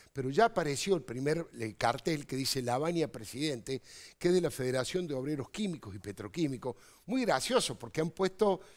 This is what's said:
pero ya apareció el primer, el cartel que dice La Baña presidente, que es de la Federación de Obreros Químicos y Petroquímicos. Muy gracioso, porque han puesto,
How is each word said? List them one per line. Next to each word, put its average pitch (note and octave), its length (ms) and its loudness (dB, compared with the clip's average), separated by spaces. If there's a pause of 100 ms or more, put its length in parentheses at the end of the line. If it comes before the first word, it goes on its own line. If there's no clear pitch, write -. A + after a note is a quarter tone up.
(120)
pero C3 180 -4
ya C#3+ 160 6
apareció F3+ 500 2
el D#3 60 -2
primer, C3 460 -2 (120)
el A2 160 -6
cartel C#3 520 0
que - 80 -6
dice C3 260 -2
La A#2+ 160 0
Baña D#3+ 300 0
presidente, B2+ 720 -6 (380)
que - 80 2
es F3 60 6
de F3+ 80 6
la D#3 100 0
Federación C3 560 0
de D3 80 -4
Obreros C3+ 340 -4
Químicos D#3+ 460 -4
y G2+ 40 -10
Petroquímicos. A2+ 760 -4 (300)
Muy B3 200 0
gracioso, D#3 520 2
porque A#2+ 220 -8
han D#3+ 120 0
puesto, F#3+ 500 2 (160)